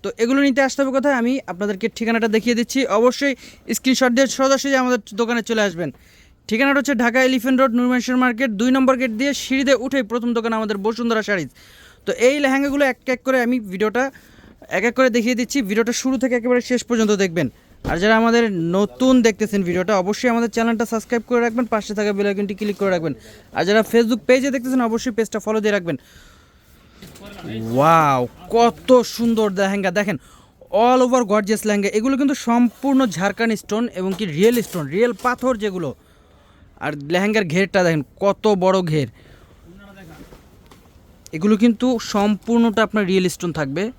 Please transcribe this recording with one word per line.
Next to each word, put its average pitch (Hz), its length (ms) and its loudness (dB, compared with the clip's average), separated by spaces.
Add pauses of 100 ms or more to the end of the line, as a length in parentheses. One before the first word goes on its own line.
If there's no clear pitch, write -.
তো 202 60 -6 (140)
এগুলো 262 240 2
নিতে 277 200 2
আসতে - 140 -4
হবে 269 160 0
কোথায়, 269 240 2
আমি 240 120 0 (200)
আপনাদেরকে 202 340 -4 (100)
ঠিকানাটা 226 380 0
দেখিয়ে 226 240 2
দিচ্ছি। 247 220 -2 (180)
অবশ্যই 254 340 2 (440)
স্ক্রিনশট 254 400 2
দিয়ে 269 100 4 (100)
সোজাসুজি 269 460 0
আমাদের 247 180 0 (200)
দোকানে 233 280 -2
চলে 220 180 0
আসবেন। 170 220 -6 (600)
ঠিকানাটা 277 320 2
হচ্ছে 285 140 -2 (100)
ঢাকা 240 140 2 (100)
এলিফ্যান্ট 262 320 0
রোড, 269 180 2
নূর 247 140 2
মেনশন 254 320 -2
মার্কেট, 247 260 0 (100)
দুই 247 160 2
নম্বর 262 240 4
গেট 254 200 -2
দিয়ে 285 120 0 (100)
সিঁড়িতে 269 300 0 (120)
উঠেই 262 260 -2
প্রথম 240 260 -2
দোকান 226 220 -2
আমাদের 214 180 -4 (100)
বসুন্ধরা 226 420 -2
শাড়িজ। 180 220 -4 (560)
তো 196 40 -4 (180)
এই 285 160 2
লেহেঙ্গাগুলো 277 380 0 (100)
এক - 60 -8 (160)
এক 247 120 -10
করে 262 200 2
আমি 254 100 0 (160)
ভিডিওটা 214 320 -2 (720)
এক 190 120 -2
এক 226 100 -4
করে 262 180 4
দেখিয়ে 240 240 0
দিচ্ছি, 254 180 -4 (100)
ভিডিওটা 220 240 0 (100)
শুরু 262 200 -2
থেকে 247 180 0
একেবারে 247 200 0 (100)
শেষ 247 180 0
পর্যন্ত 220 260 2 (100)
দেখবেন। 165 240 -2 (420)
আর 160 120 -2
যারা 214 180 4
আমাদের 233 240 4 (320)
নতুন 254 380 2 (120)
দেখতেছেন 202 420 0
ভিডিওটা, 180 240 0 (100)
অবশ্যই 208 320 -2
আমাদের 233 220 0
চ্যানেলটা 226 360 0
সাবস্ক্রাইব 226 380 -4
করে 240 140 2
রাখবেন, 233 200 -2 (100)
পাশে 214 240 -4
থাকা 208 180 0
বেল 202 140 0
আইকনটি 202 280 -4
ক্লিক 208 240 -4
করে 196 120 0
রাখবেন। 160 200 -4 (420)
আর - 120 -2
যারা 214 140 4 (100)
Facebook 233 360 2
পেজে 262 260 4
দেখতেছেন, 262 340 -2
অবশ্যই 226 300 -4
পেজটা 220 280 -4
ফলো 220 160 -2
দিয়ে 208 140 0
রাখবেন। 170 200 -2 (1800)
ওয়াও, 147 460 4 (340)
কত 233 340 0 (280)
সুন্দর 220 320 0 (120)
লেহেঙ্গা! 196 380 0
দেখেন, 196 180 -2 (680)
all 254 220 4
over 247 160 2 (100)
gorgeous 208 360 0
লেহেঙ্গা। 202 300 0
এগুলো 262 220 0
কিন্তু 285 140 0 (140)
সম্পূর্ণ 247 520 2 (160)
ঝাড়খান্ড 202 360 -2 (100)
স্টোন 220 220 -2 (140)
এবং 185 200 -4
কি 214 60 -4 (120)
রিয়েল 226 200 4 (100)
স্টোন, 160 180 -6 (100)
রিয়েল 233 180 2 (120)
পাথর 247 280 -2 (120)
যেগুলো। 180 260 -4 (920)
আর 151 80 -4 (200)
লেহেঙ্গার 208 400 0
ঘেরটা 190 340 0
দেখেন, 160 160 0 (200)
কত 196 220 0 (200)
বড় 190 140 4 (120)
ঘের। 147 180 0 (2250)
এগুলো 208 260 2
কিন্তু 240 240 2 (280)
সম্পূর্ণটা 220 720 2
আপনার 208 240 -2
রিয়েল 190 160 2 (100)
স্টোন 175 240 -6
থাকবে। 147 240 -4 (140)